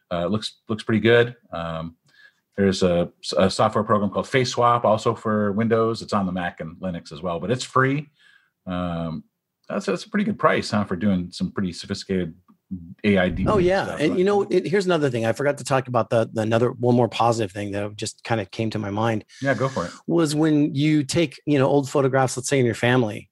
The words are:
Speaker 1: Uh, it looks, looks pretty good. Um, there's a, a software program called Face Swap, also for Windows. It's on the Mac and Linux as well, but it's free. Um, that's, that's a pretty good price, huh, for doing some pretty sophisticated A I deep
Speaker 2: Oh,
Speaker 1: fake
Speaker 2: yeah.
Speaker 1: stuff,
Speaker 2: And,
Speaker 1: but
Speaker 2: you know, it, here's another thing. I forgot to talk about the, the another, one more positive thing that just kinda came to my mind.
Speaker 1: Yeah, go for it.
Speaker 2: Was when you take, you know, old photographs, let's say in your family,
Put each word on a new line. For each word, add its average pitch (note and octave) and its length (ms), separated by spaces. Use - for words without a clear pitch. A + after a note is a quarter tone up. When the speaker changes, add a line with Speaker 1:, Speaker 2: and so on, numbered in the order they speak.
Speaker 1:
Uh, F2 140
it F2 40
looks, G#2+ 300
looks A2 140
pretty A2+ 160
good. A#2 360
Um, E2 440
there's G2 280
a, F2 280
a F#2+ 140
software A2 340
program G#2 280
called F#2 160
Face B2+ 240
Swap, A#2+ 340
also A2 300
for G#2+ 380
Windows. A2+ 500
It's - 100
on G2 140
the F#2 40
Mac F2 280
and E2 180
Linux F2 340
as D#2 120
well, E2+ 160
but - 100
it's B2+ 140
free. C3+ 480
Um, E2+ 560
that's, - 200
that's F#3 160
a - 60
pretty G#3 160
good G#2 120
price, - 320
huh, G#2 140
for G2 120
doing F2+ 360
some F2+ 200
pretty F#2 220
sophisticated F#2 640
A G3+ 140
I F#3 120
deep F#3 200
Speaker 2:
Oh, G#3+ 80
Speaker 1:
fake F3 80
Speaker 2:
yeah. F3+ 200
Speaker 1:
stuff, - 140
Speaker 2:
And, D3+ 120
Speaker 1:
but - 80
Speaker 2:
you F3+ 40
know, G3+ 200
it, F3+ 240
here's F#3 180
another D#3+ 240
thing. A#2 160
I A2+ 80
forgot C#3+ 240
to B2+ 80
talk C3 240
about A#2 200
the, A2 220
the A2+ 120
another, A2+ 280
one A#2+ 240
more A#2+ 140
positive A2+ 420
thing G#2 200
that G2+ 260
just - 260
kinda A2 220
came A2 240
to A2 100
my G#2 100
mind. G#2+ 360
Speaker 1:
Yeah, C3+ 120
go B2 140
for G#2+ 180
it. F2 60
Speaker 2:
Was E3 260
when D3+ 400
you D3+ 300
take, D#3 420
you D3 140
know, C3 80
old C#3+ 220
photographs, C3+ 480
let's B2+ 100
say C#3+ 120
in B2 60
your A#2 80
family, A#2+ 580